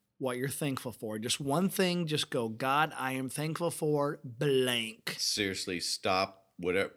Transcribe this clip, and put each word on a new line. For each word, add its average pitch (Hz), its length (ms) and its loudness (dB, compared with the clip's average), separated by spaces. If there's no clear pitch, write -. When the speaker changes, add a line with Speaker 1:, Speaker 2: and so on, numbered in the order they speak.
Speaker 1:
what 123 200 -2
you're 127 100 -2
thankful 131 460 -4
for. 110 260 -6
Just 120 220 -2
one 147 280 2
thing. 175 380 2
Just 151 220 0
go, 120 180 0
"God, 135 500 2
I 131 160 -2
am 131 160 -4
thankful 160 420 -2
for 151 520 0
blank." 123 960 0
Speaker 2:
Seriously, 95 600 -2
stop. - 580 0
Whatever, 90 400 2